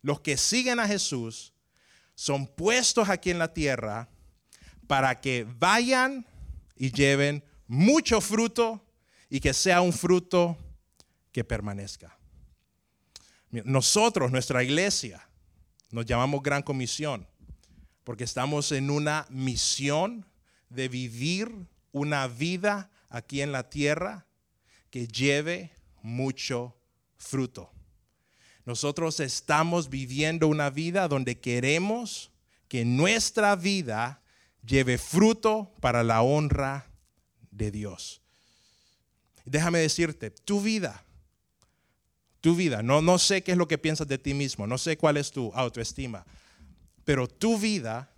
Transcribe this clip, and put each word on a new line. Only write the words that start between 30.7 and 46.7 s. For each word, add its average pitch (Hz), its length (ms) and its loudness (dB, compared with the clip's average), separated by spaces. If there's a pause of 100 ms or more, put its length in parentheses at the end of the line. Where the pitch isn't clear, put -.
donde 127 320 -2
queremos 160 880 -2 (380)
que 117 160 -2
nuestra 202 720 2
vida 143 680 -4 (420)
lleve 127 320 4
fruto 214 840 2
para 120 200 2
la 113 200 4
honra 139 680 0 (640)
de 104 200 -4
Dios. 104 500 -10 (1200)
Déjame 165 360 0
decirte, 156 520 0
tu 202 300 -2
vida, 202 400 -4 (1400)
tu 170 140 4
vida, 143 280 0
no, 139 180 4
no 180 160 4
sé 190 240 2
qué 185 120 0
es 180 40 4
lo 175 100 2
que 147 120 -2
piensas 156 280 -2
de 135 120 -4
ti 139 160 -4
mismo, 131 320 -4
no 123 100 -4
sé 160 200 -2
cuál 147 200 4
es 143 140 -4
tu 117 240 -6
autoestima, 117 720 -6 (760)